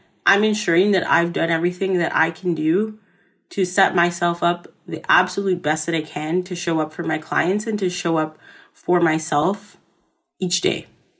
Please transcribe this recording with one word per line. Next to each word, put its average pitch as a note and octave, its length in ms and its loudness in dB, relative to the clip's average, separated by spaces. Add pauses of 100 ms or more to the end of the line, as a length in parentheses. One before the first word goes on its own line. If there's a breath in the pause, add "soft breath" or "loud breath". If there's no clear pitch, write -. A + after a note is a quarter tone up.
(260 soft breath)
I'm G3+ 180 4
ensuring G#3 480 2
that F#3 160 2
I've E3+ 260 2
done E3 160 0
everything F3+ 480 0
that E3+ 180 0
I D#3+ 160 2
can F3 220 -2
do F3+ 460 0 (500 soft breath)
to F#3+ 160 0
set F#3 300 2
myself F3 460 0
up F3 260 0 (200)
the D#3+ 240 -8
absolute F#3+ 500 2
best D#3 240 0
that E3 100 -2
I D#3+ 60 -2
can D#3 420 -2
to F3+ 120 -8
show E3 240 -2
up D#3 140 -4
for D#3+ 100 -8
my D#3 140 -2
clients F3+ 500 -2
and G#3+ 100 -4
to F#3 120 0
show E3 280 -2
up D#3 200 -2 (360 loud breath)
for F3 260 0
myself D#3 760 0 (640)
each F3 220 -2
day. - 260 -2 (320)